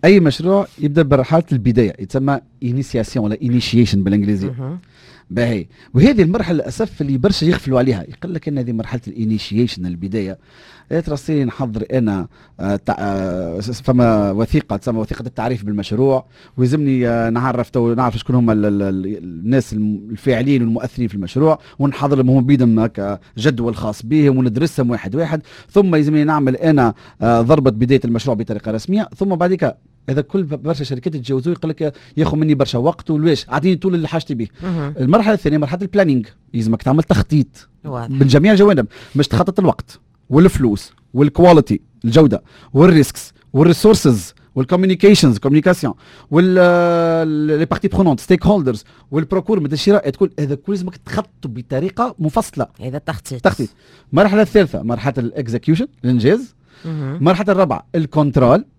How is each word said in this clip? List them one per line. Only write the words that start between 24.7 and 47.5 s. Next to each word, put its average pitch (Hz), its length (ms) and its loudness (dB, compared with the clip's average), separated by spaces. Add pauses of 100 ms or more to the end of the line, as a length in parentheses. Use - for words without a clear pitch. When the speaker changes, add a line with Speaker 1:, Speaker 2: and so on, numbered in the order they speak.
Speaker 1:
واحد 98 260 -6
واحد، 156 260 -4 (280)
ثم 196 240 2
يلزمني 151 300 2
نعمل 143 320 0
أنا، 143 380 2 (280)
آه، 117 180 2
ضربة 135 300 4
بداية 120 340 0
المشروع 117 320 -2
بطريقة 107 340 -8
رسمية، 180 460 -4
ثم 196 180 -4
بعديك 180 420 -2 (340)
هذا 135 100 -2
كل 190 220 -4
ب-، 143 200 -8
برشا 147 220 -4
شركات 139 300 -6
يتجاوزوه، 131 380 -4
يقول 165 180 -6
لك: 151 240 -6 (220)
"ياخذ 147 200 0
مني 156 180 2
برشا 131 240 -2
وقت"، 156 320 -2
ولواش؟ 151 380 0
"أعطيني 156 280 0
طول 185 180 -2
اللي 160 140 -4
حاجتي 156 260 -6
به". 113 140 -6 (140)
Speaker 2:
مهم. 160 380 -6
Speaker 1:
المرحلة 196 340 2
الثانية 151 240 -2
مرحلة 151 240 -4
البلانينج، 180 440 0 (280)
يلزمك 113 280 -2
تعمل 143 200 2
تخطيط - 640 0 (160)
Speaker 2:
واضح. 127 260 -10
Speaker 1:
من 135 160 2
جميع 147 260 6
الجوانب، 190 340 4 (300)
مش 139 120 0
تخطط 185 320 -2
الوقت - 400 -2 (300)
والفلوس 131 640 2 (220)
والكواليتي 147 640 4 (240)
الجودة 117 380 4 (320)
والريسكس 156 580 4 (200)
والريسورسز 156 800 2 (200)
والكوميونيكيشنز، 180 840 4
كوميونيكاسيون، 147 560 0 (360)
وال-، 185 280 4
آه، 170 680 2
لي 151 400 -2